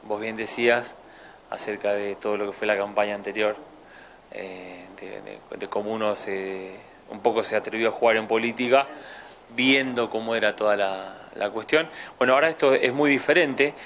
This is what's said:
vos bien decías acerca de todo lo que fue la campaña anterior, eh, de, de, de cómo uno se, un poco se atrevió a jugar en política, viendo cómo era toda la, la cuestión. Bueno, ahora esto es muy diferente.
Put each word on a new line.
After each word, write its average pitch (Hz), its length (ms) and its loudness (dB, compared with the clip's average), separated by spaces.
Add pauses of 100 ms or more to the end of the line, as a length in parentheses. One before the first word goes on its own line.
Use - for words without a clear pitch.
vos 107 160 -6
bien 110 160 -6
decías 117 600 0 (540)
acerca 104 440 -4
de 101 220 -4
todo 104 200 -4
lo 101 120 -4
que 101 40 -6
fue 107 160 -6
la 104 80 2
campaña 104 400 -2
anterior, 104 400 -2 (760)
eh, 92 580 -14 (120)
de, 98 220 -14
de, - 180 -16 (180)
de 98 120 -10
cómo 104 200 -4
uno 110 260 -2
se, 95 560 -8 (380)
un 104 120 -14
poco 113 220 2
se 110 120 -4
atrevió 110 320 -2
a 107 60 0
jugar 113 240 4
en 110 100 -2
política, 120 640 2 (680)
viendo 127 540 2
cómo 113 260 -4
era 107 180 2
toda 104 220 2
la, 98 400 -2 (180)
la 104 160 -2
cuestión. 151 400 2 (280)
Bueno, 127 160 6
ahora 147 160 6
esto 147 240 6
es 131 180 4
muy 147 180 4
diferente. 143 640 4 (120)